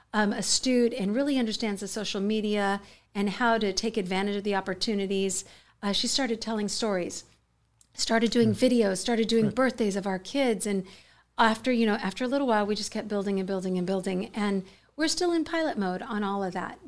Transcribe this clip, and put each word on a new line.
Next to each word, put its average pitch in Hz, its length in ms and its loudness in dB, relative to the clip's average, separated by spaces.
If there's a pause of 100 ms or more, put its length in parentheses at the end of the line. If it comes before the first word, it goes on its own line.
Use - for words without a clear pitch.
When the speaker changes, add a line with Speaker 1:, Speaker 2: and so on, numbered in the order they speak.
(120)
Speaker 1:
um, 214 220 2
astute, 240 580 2
and 196 220 -2
really 277 240 2
understands 214 440 -2
the 202 60 -8
social 202 320 -6
media 208 600 0 (320)
and 208 160 0
how 226 300 2
to 202 120 0
take 220 240 -2
advantage 196 400 -2
of 202 80 -4
the 202 120 0
opportunities. 196 880 -2 (380)
Uh, 202 80 -2
she 233 160 0
started 233 340 0
telling 214 260 -2
stories, 196 580 -4 (680)
started 226 380 2
doing 220 240 4
Speaker 2:
Mm. - 20 -10
Speaker 1:
videos, 226 400 4
started 226 300 0
doing 226 180 4
Speaker 2:
Right. 202 100 0
Speaker 1:
birthdays 240 400 2
of 196 120 -2
our 190 100 -2
kids. 220 480 0
And 196 180 0 (540)
after, 226 340 4
you 226 140 4
know, 214 160 2
after 269 220 -4
a 247 40 -2
little 277 200 0
while, 214 180 2
we 208 80 -2
just 202 160 -4
kept 214 180 -6
building 202 300 -2
and 190 80 -2
building 185 320 -2
and 180 80 0
building. 190 480 -2
And 196 300 -2 (320)
we're 302 120 0
still 349 240 0
in 330 120 2
pilot 320 340 -2
mode 185 240 -2
on 220 220 -4
all 202 200 -2
of 180 120 -4
that, - 320 -8